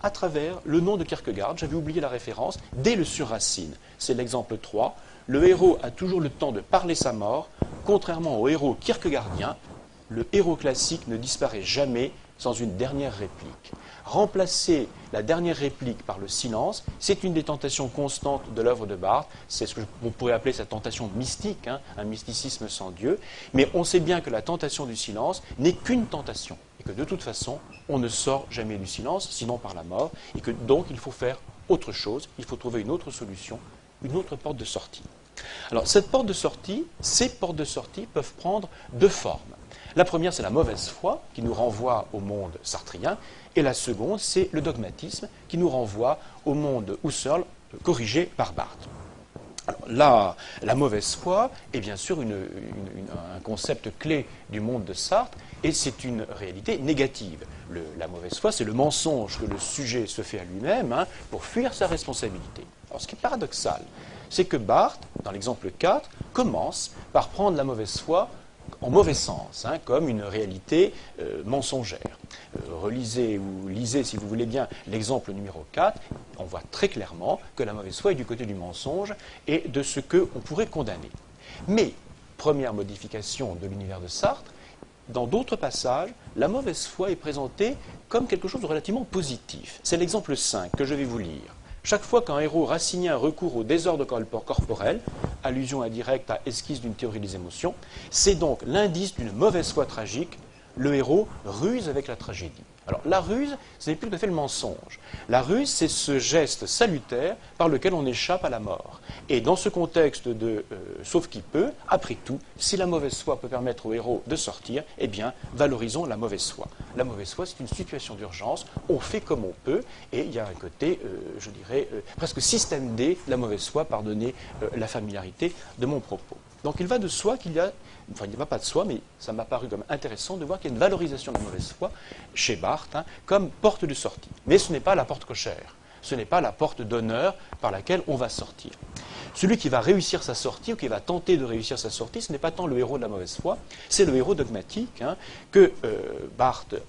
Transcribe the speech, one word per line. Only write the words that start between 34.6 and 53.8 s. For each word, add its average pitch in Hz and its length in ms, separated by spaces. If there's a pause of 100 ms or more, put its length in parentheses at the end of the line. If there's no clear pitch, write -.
sortie. - 400 (640)
Alors, - 160
cette - 240
porte 262 160
de 196 80
sortie, 202 500 (160)
ces - 300
portes 170 260
de 151 80
sortie 151 420
peuvent - 280
prendre 190 340 (240)
deux 143 160
formes. 90 320 (560)
La 175 80
première, 170 300
c'est - 80
la 95 80
mauvaise 117 380
foi, 240 340 (120)
qui - 80
nous 113 120
renvoie 113 580
au 107 80
monde 98 320 (100)
sartrien, 131 540 (400)
et 165 60
la 135 100
seconde, 123 480
c'est 185 320
le 156 80
dogmatisme, 135 680 (200)
qui - 80
nous 175 120
renvoie 123 500 (260)
au - 80
monde 131 520
Husserl, 151 360
euh, - 420
corrigé 123 440
par 107 260
Barthes. - 360 (800)
Alors, - 220
la, 113 480 (260)
la 110 120
mauvaise 127 400
foi 208 360 (220)
est 127 80
bien 101 160
sûr 160 240
une, 113 120
une, 98 640
une, 95 100 (280)
un 90 40
concept 110 580